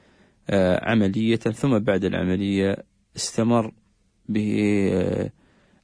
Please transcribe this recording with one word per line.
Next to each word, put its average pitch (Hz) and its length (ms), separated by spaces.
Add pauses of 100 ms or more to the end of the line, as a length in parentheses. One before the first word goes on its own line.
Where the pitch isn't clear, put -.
(500)
آه، 92 400
عملية، 110 460
ثم 113 420
بعد 98 260
العملية 95 720 (400)
استمر 113 560 (560)
به، 104 640
آه، 95 380 (540)